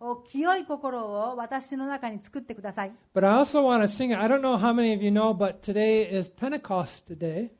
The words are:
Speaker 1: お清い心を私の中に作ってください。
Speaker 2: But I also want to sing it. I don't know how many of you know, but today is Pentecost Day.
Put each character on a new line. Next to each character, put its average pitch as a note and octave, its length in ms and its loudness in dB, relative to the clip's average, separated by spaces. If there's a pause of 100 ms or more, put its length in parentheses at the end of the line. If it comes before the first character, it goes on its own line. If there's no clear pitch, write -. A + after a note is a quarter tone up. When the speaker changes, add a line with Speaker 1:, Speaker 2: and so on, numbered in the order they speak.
Speaker 1:
お A#3+ 160 -8
清 D#4+ 400 -2
い F#4 80 -4
心 C#4 400 -6
を G#3+ 320 -4
私 C4 400 -8
の C4+ 100 -6
中 C4+ 220 -6
に G#3 140 -10
作 - 160 -14
っ A#3+ 40 -8
て A3+ 120 -14
く G3+ 80 -16
だ G3 100 -8
さ G3+ 120 -6
い。 G3 80 -10 (220)
Speaker 2:
But F#3+ 140 4
I A3+ 120 6
also C#4+ 220 4
want B3 200 4
to G#3 60 4
sing A#3+ 240 -2
it. G3 80 0
I A3 80 2
don't C4+ 120 4
know C4 160 0
how A3+ 160 2
many A#3 220 2
of G3+ 80 -4
you G3+ 80 2
know, G#3+ 220 4
but F#3+ 280 -2
today G#3+ 480 2
is F#3 220 -4
Pentecost G3+ 880 -6
Day. E3+ 420 -4